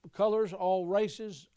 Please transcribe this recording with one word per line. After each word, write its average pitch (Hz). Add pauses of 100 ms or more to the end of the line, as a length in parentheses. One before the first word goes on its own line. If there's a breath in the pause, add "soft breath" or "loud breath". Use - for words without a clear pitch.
(120)
colors, 214
all 185
races, 202